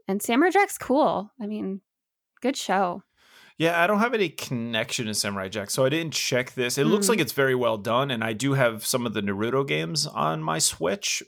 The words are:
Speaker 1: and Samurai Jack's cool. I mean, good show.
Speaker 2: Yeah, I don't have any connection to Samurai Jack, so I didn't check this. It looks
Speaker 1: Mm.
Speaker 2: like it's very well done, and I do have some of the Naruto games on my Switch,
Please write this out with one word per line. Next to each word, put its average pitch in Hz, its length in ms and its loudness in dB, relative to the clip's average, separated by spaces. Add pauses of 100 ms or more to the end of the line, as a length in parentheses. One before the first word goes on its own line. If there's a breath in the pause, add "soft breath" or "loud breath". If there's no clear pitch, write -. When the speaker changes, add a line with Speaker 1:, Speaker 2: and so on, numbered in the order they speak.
Speaker 1:
and 196 140 -2
Samurai 285 300 2
Jack's 392 260 2
cool. 214 540 0 (100)
I 208 60 -8
mean, 202 340 -6 (640)
good 247 140 0
show. 185 460 -2 (560 soft breath)
Speaker 2:
Yeah, 170 220 4
I 170 60 6
don't 208 140 4
have 240 140 2
any 202 160 2
connection 117 760 -4
to 107 80 -4
Samurai 101 340 -2
Jack, 101 220 -6
so 135 140 2
I 131 60 4
didn't 160 240 -2
check 127 380 -2
this. 123 260 -2
It 143 60 4
looks 202 220 4
Speaker 1:
Mm. 240 40 2
Speaker 2:
like 214 100 2
it's 131 120 -2
very 135 220 2
well 117 240 2
done, 117 320 0
and 113 140 -4
I 113 80 -2
do 131 220 0
have 117 300 2
some 120 220 0
of 110 60 -4
the 107 80 -2
Naruto 110 460 0
games 151 400 -2
on 156 360 -2
my 160 160 -2
Switch, - 680 -2